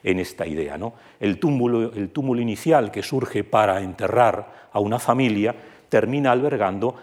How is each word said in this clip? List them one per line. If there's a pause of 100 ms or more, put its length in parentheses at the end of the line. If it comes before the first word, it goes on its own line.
en
esta
idea,
¿no? (260)
El
túmulo,
el
túmulo
inicial
que
surge
para
enterrar
a
una
familia (340)
termina
albergando